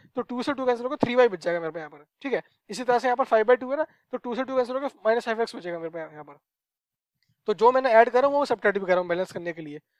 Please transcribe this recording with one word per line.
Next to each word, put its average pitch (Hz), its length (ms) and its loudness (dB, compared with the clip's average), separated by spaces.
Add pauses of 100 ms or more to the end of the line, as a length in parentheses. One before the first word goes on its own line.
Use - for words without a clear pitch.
(160)
तो 254 80 -4
टू 247 200 -8
से 294 100 -2
टू 262 120 -6
कैंसिल 240 200 -2
होकर 269 120 -6
थ्री 240 180 -2
वाई 247 120 6
बच 180 160 -8
जाएगा 175 160 -2
मेरे 160 120 -6
पे 165 80 -12
यहाँ 151 100 -12
पर, 147 160 -20 (160)
ठीक 269 120 -4
है? 170 80 -2 (280)
इसी 214 140 -10
तरह 240 160 2
से 262 80 -2
यहाँ 247 80 2
पर 262 100 0
फ़ाइव 220 220 2
बाई 247 100 6
टू 254 140 -10
है 285 60 -2
ना, 311 80 -2 (260)
तो 247 60 -6
टू 240 180 -8
से 262 80 -4
टू 262 140 -8
कैंसिल 247 180 -2
होकर 269 300 -8
माइनस 226 200 2
फ़ाइव 226 160 -4
एक्स 226 140 -4
बचेगा 170 240 -10
मेरे 165 100 -8
पे 165 120 -10
यहाँ 151 220 -16
पर। 147 140 -20 (1080)
तो 214 60 0
जो 226 180 6
मैंने 262 200 2
ऐड 226 180 8
करा 254 200 4
वो 285 160 2
सब्ट्रैक्ट 208 340 0
भी 190 60 -4
कर 180 60 0
रहा 180 80 4
हूँ 180 100 -2
बैलेंस 180 220 -2
करने 170 220 -8
के 165 80 -14
लिए, 151 180 -14 (200)